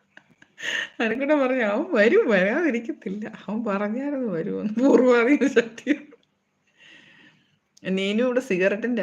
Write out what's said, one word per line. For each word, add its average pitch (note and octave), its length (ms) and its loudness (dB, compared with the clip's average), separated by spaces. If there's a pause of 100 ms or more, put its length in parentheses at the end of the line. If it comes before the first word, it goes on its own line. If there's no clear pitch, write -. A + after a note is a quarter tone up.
(1000)
ഹരിക്കുട്ടൻ C4+ 440 0
പറഞ്ഞു, B3+ 280 0
"അവൻ C4+ 140 -2 (120)
വരും, D#4+ 260 6 (100)
വരാതിരിക്കത്തില്ല. A3+ 920 -2 (180)
അവൻ G#3+ 160 -6 (100)
പറഞ്ഞായിരുന്നു A#3+ 680 -4
വരുമെന്ന്." F#3+ 440 -6
പൂർവാധീന B3+ 640 4 (100)
ശക്തി. A#3+ 340 0 (2000)
നീനു G3+ 300 -2
ഇവിടെ B3 220 0
സിഗരറ്റിന്റെ G3+ 520 0